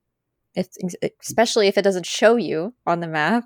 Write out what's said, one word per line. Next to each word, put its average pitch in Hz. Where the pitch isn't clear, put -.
it's, -
especially 220
if -
it 202
doesn't 185
show 240
you 165
on 170
the 170
map, 165